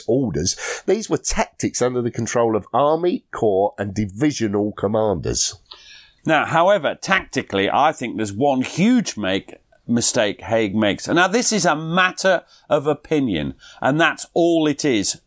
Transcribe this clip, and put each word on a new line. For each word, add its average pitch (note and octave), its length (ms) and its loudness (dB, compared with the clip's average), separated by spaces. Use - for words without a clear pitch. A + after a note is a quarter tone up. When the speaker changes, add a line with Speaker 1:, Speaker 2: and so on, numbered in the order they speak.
Speaker 1:
orders. C3 480 0
These G#3 240 0
were D3+ 80 0
tactics - 640 -2
under B2 200 0
the A#2 100 -2
control A#2 440 0
of G2+ 180 -2
army, D#3+ 580 2
corps G2+ 460 2
and G2+ 160 -6
divisional G#2+ 800 -2
commanders. G2+ 840 -2
Speaker 2:
Now, D3+ 200 2
however, D#3+ 500 2
tactically, C#3 760 -2
I C#3 220 2
think B2 240 -8
there's G#2+ 160 -4
one C3 300 0
huge G#3 560 0
make, F#2+ 380 -4
mistake A#2 580 0
Haig A2 300 0
makes. G#2 360 0
And C3+ 80 2
now, F3+ 100 4
this A#3 240 0
is G3 140 0
a E3 100 2
matter F3+ 680 0
of C#3+ 180 2
opinion, A#2+ 640 -2
and C#3+ 180 0
that's D#3 340 0
all E3 320 2
it D3 200 -2
is. A2 420 0